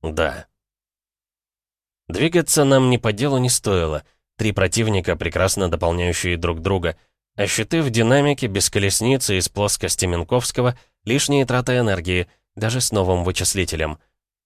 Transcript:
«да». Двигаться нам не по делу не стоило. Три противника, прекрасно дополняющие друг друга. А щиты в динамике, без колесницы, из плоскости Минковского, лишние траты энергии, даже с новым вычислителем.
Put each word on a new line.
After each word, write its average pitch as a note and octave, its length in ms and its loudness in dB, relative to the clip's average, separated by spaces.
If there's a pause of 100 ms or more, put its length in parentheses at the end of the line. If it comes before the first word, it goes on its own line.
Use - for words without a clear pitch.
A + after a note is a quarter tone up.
«да». D#2 420 -4 (1600)
Двигаться D#3 580 2
нам C3 260 6
не A#2+ 80 2
по A2+ 140 -2
делу C3 260 0
не B2+ 100 0
стоило. E2+ 540 -2 (340)
Три G#2+ 140 0
противника, F#2+ 640 0
прекрасно F2 560 0
дополняющие F2 680 0
друг E2 240 -4
друга. F2 360 -2 (380)
А G2+ 120 -2
щиты D#3+ 340 -2
в C#3+ 80 0
динамике, C3 560 2
без G2 240 -2
колесницы, G#2+ 680 0
из F2+ 100 -4
плоскости - 560 -2
Минковского, B2 720 0 (260)
лишние C#3 440 0
траты B2 320 0
энергии, F2+ 480 0 (280)
даже A2 240 -2
с B2+ 120 -2
новым F#2 320 2
вычислителем. E2+ 720 -2 (480)